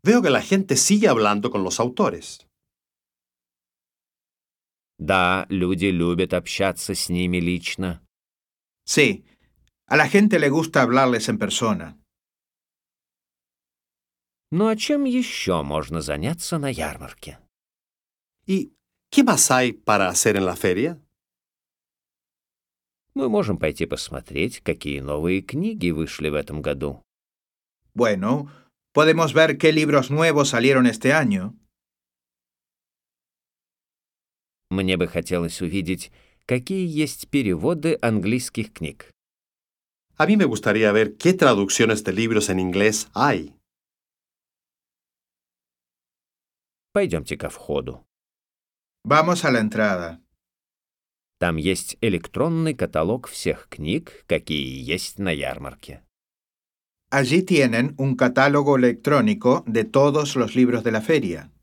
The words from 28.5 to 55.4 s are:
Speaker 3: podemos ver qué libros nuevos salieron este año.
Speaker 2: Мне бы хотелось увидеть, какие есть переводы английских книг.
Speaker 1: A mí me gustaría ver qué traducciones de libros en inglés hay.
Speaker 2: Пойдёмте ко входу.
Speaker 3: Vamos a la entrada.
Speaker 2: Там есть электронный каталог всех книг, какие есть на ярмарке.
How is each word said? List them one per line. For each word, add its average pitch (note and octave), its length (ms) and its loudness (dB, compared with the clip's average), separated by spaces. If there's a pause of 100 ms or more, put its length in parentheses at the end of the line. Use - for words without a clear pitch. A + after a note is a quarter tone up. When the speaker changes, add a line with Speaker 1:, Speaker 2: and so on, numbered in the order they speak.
Speaker 3:
podemos D#3+ 400 4
ver D3+ 240 4
qué D#3 140 4
libros D3 400 2
nuevos D3 380 2
salieron B2+ 360 4
este B2+ 280 2
año. G#2 400 0 (3250)
Speaker 2:
Мне F#2 280 0
бы E2+ 100 0
хотелось E2+ 540 -4
увидеть, F2+ 500 -4 (340)
какие F3+ 420 -4
есть D3+ 420 -6
переводы C#3+ 720 0
английских A2+ 720 -2
книг. - 380 -12 (1080)
Speaker 1:
A - 80 2
mí G#3 120 4
me F#3+ 80 4
gustaría A2 460 2
ver G#2+ 260 2
qué F3+ 160 2
traducciones A2 680 2
de F#2+ 100 -4
libros G#2+ 360 0
en F#2 100 0
inglés G2 540 0
hay. G2 400 -2 (3500)
Speaker 2:
Пойдёмте D#2+ 440 -2
ко - 120 -8
входу. B1+ 560 -8 (960)
Speaker 3:
Vamos D#3+ 420 2
a C#3+ 60 4
la A#2+ 80 4
entrada. G2+ 600 -2 (1160)
Speaker 2:
Там E2+ 200 -2
есть F2+ 440 -4
электронный D3+ 720 -2
каталог G2 540 -4
всех - 400 -6
книг, F#2 600 -8
какие C#2 540 -4
есть D#2+ 380 -8
на F#2+ 120 -4
ярмарке. C2 720 -10 (1080)